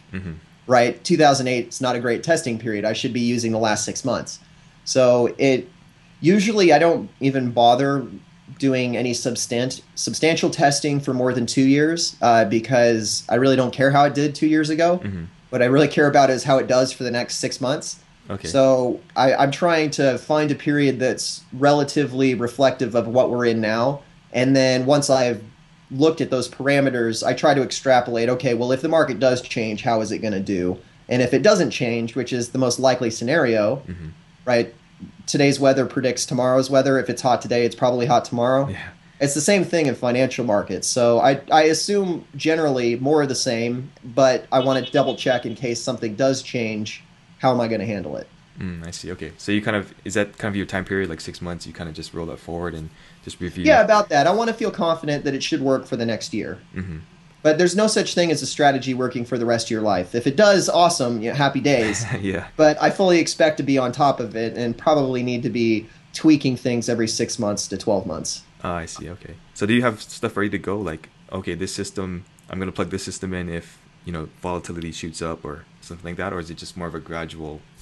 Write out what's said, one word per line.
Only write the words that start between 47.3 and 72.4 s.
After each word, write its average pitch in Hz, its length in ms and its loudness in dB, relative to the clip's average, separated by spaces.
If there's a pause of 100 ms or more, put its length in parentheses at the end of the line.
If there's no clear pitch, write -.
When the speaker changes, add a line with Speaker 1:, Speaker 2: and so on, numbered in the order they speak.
Speaker 2:
How 131 120 2
am 123 100 2
I 113 60 -2
gonna 110 180 -4
handle 90 320 -6
it? - 100 -14 (320)
Speaker 1:
Mm, 87 260 -10
I 85 60 -14
see. - 200 -12
Okay. 82 260 -12
So - 140 -6
you 104 100 2
kind 107 140 -2
of, 98 180 -6 (120)
is 95 80 -8
that 104 240 -2
kind 107 140 -6
of 98 40 -6
your 95 100 -4
time 92 200 -6
period, 95 240 -4
like 80 120 -10
six - 200 -14
months, 87 260 -10
you 80 60 -16
kind 85 160 -12
of 78 60 -14
just 80 180 -14
roll 85 140 -8
that 76 120 -12
forward 85 340 -8
and 80 160 -12 (360)
just - 160 -16
review? 90 240 -8
Speaker 2:
Yeah, 285 160 6
about 208 280 2
that. 147 180 4
I 175 40 2
wanna 226 220 0
feel 226 180 -4
confident 160 540 -2
that 139 80 -2
it 135 100 -6
should 156 180 -2
work 131 240 0
for - 120 -8
the 113 80 -4
next 113 280 -6
year. 92 260 -8 (160)
Speaker 1:
Mm-hmm. 92 220 -10 (440)
Speaker 2:
But 151 160 4
there's 175 180 2
no 214 120 2
such 214 260 -2
thing 170 180 2
as 131 100 -2
a 131 40 -6
strategy 131 480 0
working 123 320 -4
for 127 120 -4
the 117 80 -2
rest 117 220 0
of - 40 -4
your 110 100 -2
life. 104 340 0
If 117 120 -2
it 139 100 -2
does, 202 320 6
awesome, 135 520 2
you 113 80 -4
know, - 60 -4
happy 139 240 0
days. 117 540 0
Speaker 1:
<laughs> 95 80 -6
Yeah. 92 340 -4
Speaker 2:
But 151 260 4
I 156 80 4
fully 180 300 4
expect 151 380 2
to 147 60 -4
be 135 140 0
on 127 140 0
top 135 300 2
of 104 160 -8
it 113 180 -4
and 117 220 -4
probably 131 460 0
need 123 200 -4
to 127 60 -2
be 113 380 0 (260)
tweaking 147 420 4
things 120 320 -2
every 117 220 0
six - 280 -4
months 104 300 -2
to 98 100 -6
twelve 95 280 -2
months. - 380 -8 (200)
Speaker 1:
Ah, 90 140 -6
I 82 80 -8
see. - 240 -14
Okay. - 240 -16 (220)
So 107 100 -4
do 107 80 2
you 120 80 4
have 117 200 -2
stuff - 360 -8
ready 101 140 -2
to 98 60 -4
go? 92 220 -6
Like, 80 300 -10 (240)
okay, 95 200 -8
this 92 220 -8
system, 92 480 -8 (260)